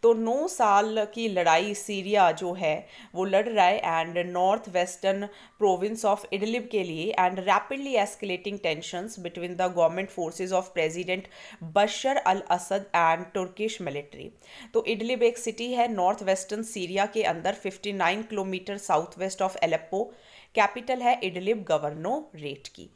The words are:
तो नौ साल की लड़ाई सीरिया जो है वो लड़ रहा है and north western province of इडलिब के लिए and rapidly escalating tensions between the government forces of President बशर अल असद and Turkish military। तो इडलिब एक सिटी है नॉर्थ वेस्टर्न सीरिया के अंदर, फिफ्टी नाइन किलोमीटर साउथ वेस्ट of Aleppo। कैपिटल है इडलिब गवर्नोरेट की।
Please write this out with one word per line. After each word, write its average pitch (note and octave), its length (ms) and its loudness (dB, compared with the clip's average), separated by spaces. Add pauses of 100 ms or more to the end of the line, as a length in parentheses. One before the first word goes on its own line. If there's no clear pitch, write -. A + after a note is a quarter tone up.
तो A#3 120 8
नौ A#3+ 340 0
साल A3 560 4
की A3+ 240 -4
लड़ाई F3+ 460 4
सीरिया G3 580 2
जो F3 200 -4
है F3 340 -2 (280)
वो F#3 100 0
लड़ G3 240 2
रहा G#3 180 4
है G3 160 4
and E3+ 540 -2
north G3 400 2
western F#3+ 500 0 (360)
province G3+ 420 2
of G#3 280 2
इडलिब A3+ 400 -2
के G#3 120 0
लिए E3+ 360 -4
and F#3 180 2
rapidly C4 580 0
escalating G3+ 720 -4
tensions F3+ 600 -6
between F3 300 -8
the F#3 180 2
government F3 340 2 (100)
forces F3+ 340 -4
of F#3 120 2 (140)
President F3 420 -2 (420)
बशर G#3 540 2
अल F#3+ 340 2
असद F#3+ 360 0 (100)
and E3+ 420 2
Turkish G#3+ 400 -6
military। C#3+ 500 -10 (460)
तो A3 100 2
इडलिब A#3 380 0
एक A#3 160 4
सिटी A#3 340 -6
है B3 160 2
नॉर्थ G3+ 340 2
वेस्टर्न F#3+ 400 -2
सीरिया G3 440 -2
के G#3+ 160 -2
अंदर, E3 320 0
फिफ्टी - 380 -8
नाइन F#3+ 300 0
किलोमीटर G3 560 -6
साउथ E3+ 400 0
वेस्ट F#3+ 240 -4
of F#3 80 0
Aleppo। E3+ 540 -2 (500)
कैपिटल A#3+ 460 0
है A#3+ 240 4
इडलिब F#3+ 440 -2
गवर्नोरेट D#3 1000 -4
की। - 280 -20